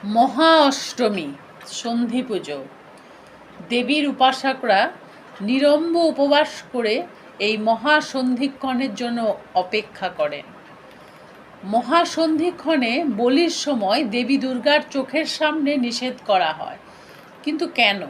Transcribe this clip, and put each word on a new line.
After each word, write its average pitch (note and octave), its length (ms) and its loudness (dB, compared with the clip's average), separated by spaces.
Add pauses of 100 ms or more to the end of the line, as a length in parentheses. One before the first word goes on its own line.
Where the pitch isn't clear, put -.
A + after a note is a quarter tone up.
মহা C4 460 4 (160)
অষ্টমী, G#3 600 -2 (380)
সন্ধি A#3 560 -4
পুজো। E3+ 360 -6 (1080)
দেবীর B3 400 2
উপাসকরা C4 720 2 (600)
নিরম্ব D4 540 2 (180)
উপবাস C#4+ 380 2 (220)
করে A3+ 220 -2 (440)
এই G#3+ 180 0
মহা A3 440 2
সন্ধিক্ষণের C4 960 -2
জন্য A#3+ 260 -4 (340)
অপেক্ষা F#3 540 -2
করেন। D3 380 -4 (1160)
মহা A#3+ 400 2
সন্ধিক্ষণে D#4+ 880 0 (240)
বলির C4+ 380 2 (100)
সময় A#3 400 0
দেবী A#3+ 340 0
দুর্গার C4 520 0
চোখের C#4 360 -4
সামনে D4+ 500 0
নিষেধ B3 400 -4 (100)
করা F3+ 260 4
হয়, - 260 -10 (640)
কিন্তু D#4 260 -2
কেন? G3+ 420 2